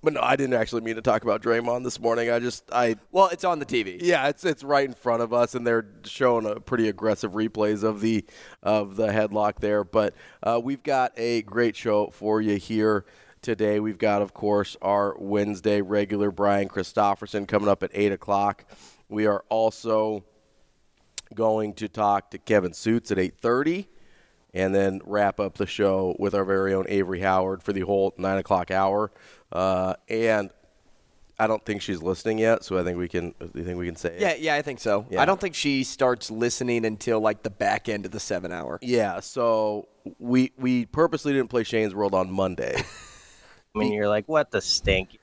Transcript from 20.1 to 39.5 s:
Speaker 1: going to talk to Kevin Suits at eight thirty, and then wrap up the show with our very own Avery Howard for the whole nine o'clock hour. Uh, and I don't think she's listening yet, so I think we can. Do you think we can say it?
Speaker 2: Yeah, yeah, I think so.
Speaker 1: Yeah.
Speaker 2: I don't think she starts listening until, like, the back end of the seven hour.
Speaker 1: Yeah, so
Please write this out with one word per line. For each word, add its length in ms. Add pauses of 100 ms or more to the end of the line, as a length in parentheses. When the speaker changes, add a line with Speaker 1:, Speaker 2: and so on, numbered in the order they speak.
Speaker 1:
going 400
to 140
talk 420
to 80
Kevin 340
Suits 380
at 80
eight 220
thirty, 480 (680)
and 200
then 300
wrap 360
up 180
the 80
show 520
with 160
our 100
very 300
own 140
Avery 320
Howard 420
for 100
the 100
whole 340
nine 220
o'clock 320
hour. 400 (420)
Uh, 420 (140)
and 420 (880)
I 80
don't 180
think 180
she's 200
listening 360
yet, 260
so 140
I 40
think 160
we 100
can. 320
Do 140
you 100
think 140
we 80
can 100
say 200
it? 40
Speaker 2:
Yeah, 140
yeah, 200
I 80
think 180
so. 300
Speaker 1:
Yeah. 120
Speaker 2:
I 20
don't 160
think 140
she 300
starts 460
listening 540
until, 360
like, 220
the 80
back 380
end 180
of 60
the 80
seven 320
hour. 300
Speaker 1:
Yeah, 380
so 680 (300)